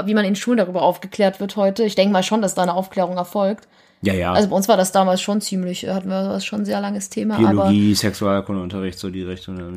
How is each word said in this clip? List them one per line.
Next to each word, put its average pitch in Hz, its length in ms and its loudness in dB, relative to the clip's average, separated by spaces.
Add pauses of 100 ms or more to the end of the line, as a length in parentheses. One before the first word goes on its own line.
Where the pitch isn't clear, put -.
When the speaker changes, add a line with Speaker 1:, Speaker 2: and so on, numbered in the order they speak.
Speaker 1:
wie 208 100 0
man 214 100 4
in 196 100 0
Schulen 233 240 0
darüber 180 240 0
aufgeklärt 190 560 0
wird 202 160 -6
heute. 196 300 2
Ich 208 100 0
denke 196 180 4
mal 190 120 4
schon, 220 180 0
dass 190 140 -2
da 190 60 2
eine 175 120 0
Aufklärung 185 420 -2
erfolgt. 196 520 -2 (340)
Speaker 2:
Ja, 101 100 2
ja. 90 200 0
Speaker 1:
Also 208 160 4
bei 175 80 0
uns 190 100 2
war 226 100 6
das 185 140 2
damals 190 320 2
schon 208 180 -2
ziemlich, 185 460 -6
hatten 185 220 -4
wir 190 160 -2
das 196 200 -4
schon 208 180 -6
ein - 20 -4
sehr 202 160 -4
langes 202 300 -6
Thema, 107 260 -2
Speaker 2:
Biologie, 104 540 4
Speaker 1:
aber 101 60 4
Speaker 2:
Sexualkundeunterricht, 98 1000 -2
so 101 100 -8
die 92 140 -8
Richtung, 92 340 -10 (200)